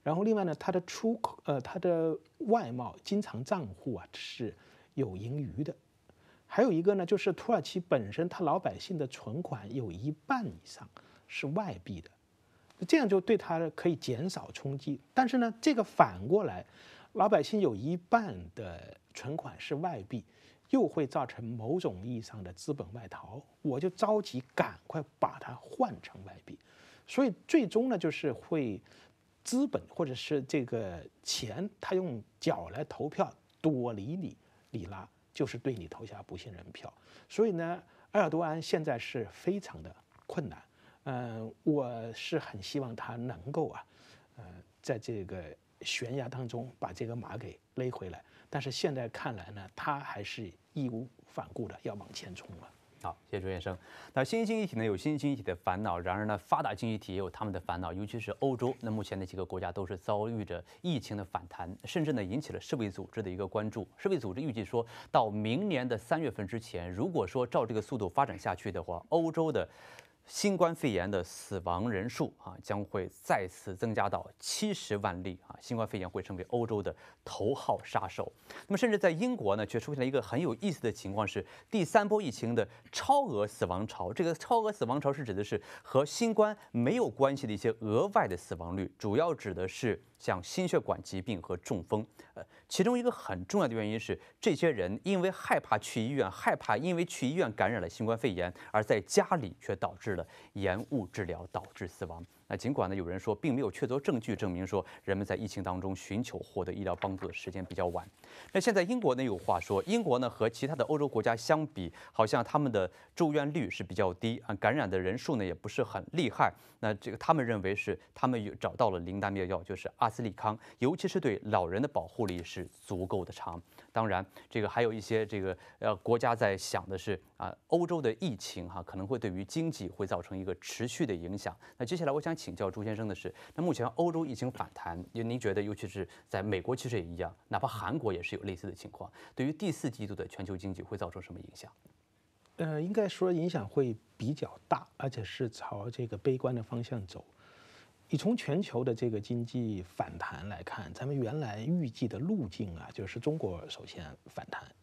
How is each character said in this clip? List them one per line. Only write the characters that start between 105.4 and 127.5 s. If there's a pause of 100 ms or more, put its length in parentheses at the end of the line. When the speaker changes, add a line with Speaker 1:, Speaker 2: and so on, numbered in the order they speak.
Speaker 2:
情
当
中
寻
求
获
得
医
疗
帮
助
的
时
间
比
较
晚。 (420)
那
现
在
英
国
呢
有
话
说，
英
国
呢
和
其
他
的
欧
洲
国
家
相
比， (200)
好
像
他
们
的 (260)
住
院
率
是
比
较
低
啊，
感
染
的
人
数
呢
也
不
是
很 (100)
厉
害。 (300)
那
这
个
他
们
认
为
是 (160)
他
们
有
找
到
了
灵
丹
妙
药，
就
是
阿
斯
利
康， (220)
尤
其
是
对
老
人
的
保
护
力
是 (140)
足
够
的
长。 (300)
当
然， (240)
这
个
还
有
一
些
这
个， (240)
呃，
国
家
在
想
的
是 (140)
啊， (140)